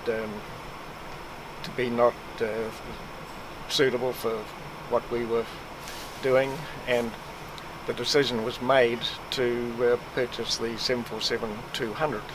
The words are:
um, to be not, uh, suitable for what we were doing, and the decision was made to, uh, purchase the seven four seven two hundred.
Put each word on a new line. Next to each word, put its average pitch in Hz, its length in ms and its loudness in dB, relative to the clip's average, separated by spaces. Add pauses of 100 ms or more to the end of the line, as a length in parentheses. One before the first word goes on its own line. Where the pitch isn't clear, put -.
um, 110 320 -2 (1200)
to - 80 -8
be 127 180 0
not, 120 240 6 (260)
uh, 110 300 0 (1000)
suitable 127 460 4
for 113 240 0 (520)
what 117 220 4
we 120 140 2
were 113 200 2 (760)
doing, 135 340 6 (320)
and 120 240 4 (760)
the - 60 0
decision 120 520 4
was 120 160 -4
made 123 400 6 (300)
to, 120 500 2
uh, 120 160 6 (180)
purchase 120 420 0
the 117 200 -2
seven 123 260 2
four 110 160 -6
seven 110 380 0 (160)
two 113 200 -2
hundred. 135 300 0 (120)